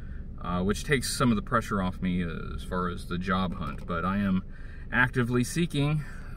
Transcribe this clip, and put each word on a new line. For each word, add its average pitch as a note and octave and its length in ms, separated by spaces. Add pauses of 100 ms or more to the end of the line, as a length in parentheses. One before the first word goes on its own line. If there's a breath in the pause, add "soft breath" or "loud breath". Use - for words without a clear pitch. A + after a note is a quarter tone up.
(420 loud breath)
uh, F2+ 200
which G2+ 240
takes C#3 300
some B2 140
of A2+ 60
the G2+ 60
pressure A2 400
off F2+ 200
me F2+ 220
as - 400
far F2+ 240
as F2 200
the F2 100
job F#2 380
hunt. - 300
But E2+ 200
I G2 140
am F#2+ 240 (500 loud breath)
actively B2 500
seeking, D3+ 640 (320 loud breath)